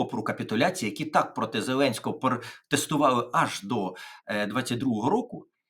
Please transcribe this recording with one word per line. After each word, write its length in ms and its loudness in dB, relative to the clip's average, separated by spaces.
опору 220 -2
капітуляції, 680 0
які 140 -6
так 300 2
проти 280 -2
Зеленського 560 0
протестували 1120 2
аж 300 0
до, 320 -2
е, 200 -2
двадцять 320 -2
другого 320 0
року, 360 -2